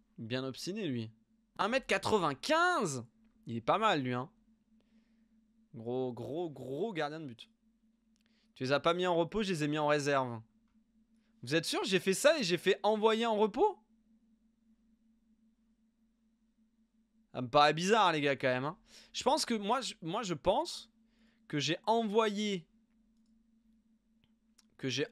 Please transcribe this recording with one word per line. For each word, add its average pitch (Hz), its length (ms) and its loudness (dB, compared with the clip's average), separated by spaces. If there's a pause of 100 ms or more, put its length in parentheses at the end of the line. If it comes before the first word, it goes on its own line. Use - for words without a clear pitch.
(200)
Bien 123 240 -6
obstiné, 175 420 -8
lui. 117 240 -4 (480)
Un 190 100 0
mètre 262 180 -2
quatre-vingt-quinze. 196 1200 0 (400)
Il 117 100 -6
est 113 60 -6
pas 151 160 2
mal, 202 240 2
lui, 127 100 -4
hein. 127 180 -6 (1400)
Gros, 123 380 -4
gros, 131 380 -6
gros 135 420 -6
gardien 156 280 -6
de 160 40 -10
but. 120 260 -14 (1040)
Tu 131 100 -8
les 131 80 0
as 143 80 2
pas 170 120 2
mis 180 140 0
en 175 100 2
repos, 170 260 0
je 190 80 -2
les 151 140 -2
ai 151 40 2
mis 151 100 0
en 151 80 0
réserve. 139 560 0 (1000)
Vous 123 120 -4
êtes 160 100 0
sûr ? 359 200 -4
J'ai 196 160 0
fait 190 120 0
ça 311 260 4
et 254 60 -2
j'ai 170 140 0
fait 190 240 0
envoyer 220 420 2
en 226 100 0
repos ? 233 440 2 (3500)
Ça 123 80 -8
me 127 80 -6
paraît 147 240 6
bizarre, 185 400 4
les 151 80 0
gars, 143 160 2
quand 131 120 0
même, 127 180 0
hein. 160 100 -6 (380)
Je - 100 -6
pense 285 220 2
que 240 80 -2
moi, 214 260 -2
je, 202 220 -8
moi, 180 200 -6
je 180 120 -4
pense - 560 -2 (580)
que 151 100 -4
j'ai 143 280 -2
envoyé, 214 800 0 (2000)
que 135 140 -4
j'ai 135 220 -2